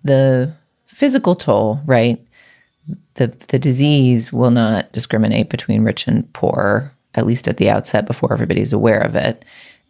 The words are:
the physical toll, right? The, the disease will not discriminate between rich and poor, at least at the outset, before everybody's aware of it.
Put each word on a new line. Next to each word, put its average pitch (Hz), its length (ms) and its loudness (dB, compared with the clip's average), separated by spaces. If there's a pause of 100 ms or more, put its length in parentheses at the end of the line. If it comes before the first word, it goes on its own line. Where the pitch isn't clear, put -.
the 135 500 2 (340)
physical 254 480 0
toll, 110 500 0
right? 120 340 2 (960)
The, 120 120 0 (200)
the 135 120 -2
disease 131 760 2
will 120 180 2
not 110 400 0
discriminate 110 580 -2
between 110 340 -2
rich 110 240 -2
and - 260 -2
poor, 107 580 -2 (220)
at - 120 -2
least 120 220 -2
at - 100 -4
the 104 120 2
outset, 104 360 0
before - 280 -4
everybody's - 400 -2
aware 104 260 2
of - 160 -2
it. - 300 -2 (440)